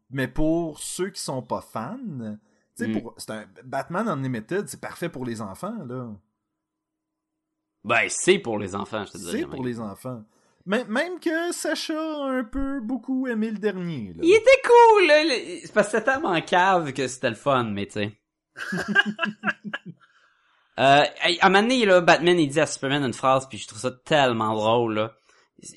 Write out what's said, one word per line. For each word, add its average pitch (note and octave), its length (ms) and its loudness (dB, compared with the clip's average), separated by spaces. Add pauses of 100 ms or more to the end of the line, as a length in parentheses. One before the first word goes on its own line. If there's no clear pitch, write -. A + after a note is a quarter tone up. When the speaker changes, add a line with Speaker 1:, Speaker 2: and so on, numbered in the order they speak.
Speaker 1:
mais C3 180 -4
pour D#3 520 -2
ceux - 300 -6
qui - 120 -12
sont C3+ 200 -6
pas G#2 200 -6
fans, C3 360 -10 (760)
tu A#2+ 80 -10
sais, A2+ 60 -4
Speaker 2:
Mm. A2 120 -4
Speaker 1:
pour, - 140 -14
c'est - 160 -14
un... G#2+ 140 -12 (180)
Batman C#3 460 -6
Unlimited, C3+ 580 -4
c'est - 140 -16
parfait B2 260 -8
pour B2+ 160 -12
les A#2 160 -8
enfants, D#3+ 480 -12
là. B2 220 -10 (1800)
Speaker 2:
Ben, A2 220 0
c'est F#3+ 320 2
pour A2 200 -4
les G2 160 -6
enfants, G2+ 300 -6
je - 60 -14
te E2+ 60 -14
dirais E2+ 140 -10
Speaker 1:
C'est A3+ 80 -4
Speaker 2:
même. E3+ 100 -8
Speaker 1:
pour C#3 160 -8
les A#2+ 160 -6
enfants. A2 420 -12 (420)
Mais, A3 200 -2
même D#4+ 340 -6
que E4+ 320 -2
Sacha - 480 -6
a D4 300 -6
un C4 160 -4
peu C#4 340 -6
beaucoup C4 480 -6
aimé A3+ 240 -4
le G#3 60 -6
dernier, F3 580 -6
là. - 80 -14
Speaker 2:
Il E4 100 6
était B4+ 300 6
cool, A4+ 440 8
là. D4+ 180 6
Le, G#3 400 -4
c'est - 80 -18
parce G#3+ 140 4
que A#3 100 -2
c'était A3 160 0
tellement A3+ 280 -2
cave F3 520 2
que C3 160 -4
c'était B2 200 -4
le A2 60 -2
fun, C3 300 0
mais G2+ 220 -6
tu - 60 -16
sais. G#2 240 -4 (380)
<laughs> - 1400 -4 (880)
Euh, C#3 240 6 (180)
hey, E3+ 180 0
à G3 60 6
un F#3+ 40 6
moment G3 120 6
donné, A#3+ 240 2
là, F#3 160 8
Batman, E3+ 380 4
il D3+ 80 2
dit C#3 120 -2
à D3 60 4
Superman C#3 380 -2
une A#2 100 -2
phrase, C3 340 2
puis G#2+ 120 -16
je - 80 -14
trouve A2 120 -16
ça B2+ 120 -4
tellement A#2+ 640 2
drôle, A2 400 2
là. A2 180 -2 (640)